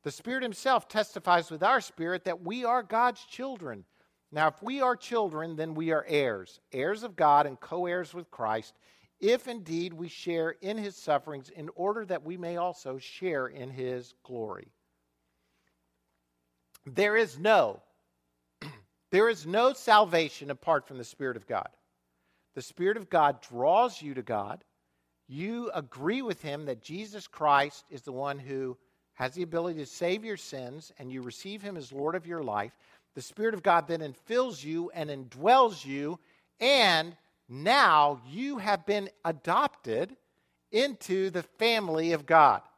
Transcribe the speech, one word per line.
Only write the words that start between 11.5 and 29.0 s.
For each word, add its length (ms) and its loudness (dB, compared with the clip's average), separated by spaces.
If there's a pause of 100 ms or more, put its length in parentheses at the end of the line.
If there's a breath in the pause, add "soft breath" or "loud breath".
in 260 -14
order 300 -2
that 180 -6
we 120 -10
may 200 -8
also 420 -6
share 480 -4
in 240 -12
His 440 -8 (100)
glory. 480 -10 (2250)
There 300 2
is 220 2
no, 420 4 (800)
<clears throat> 520 -20
there 160 6
is 180 -2
no 260 4
salvation 800 4
apart 380 0
from 100 -14
the 60 -10
Spirit 320 -6
of 100 -14
God. 220 -4 (840)
The 80 -10
Spirit 340 -2
of 120 -12
God 340 4
draws 600 2
you 120 -10
to 80 -6
God. 420 -6 (640)
You 440 -8
agree 500 -4
with 200 -8
Him 220 -8
that 180 -8
Jesus 460 -14
Christ 600 2
is 140 -18
the 100 -12
one 280 -6
who 360 -8 (380)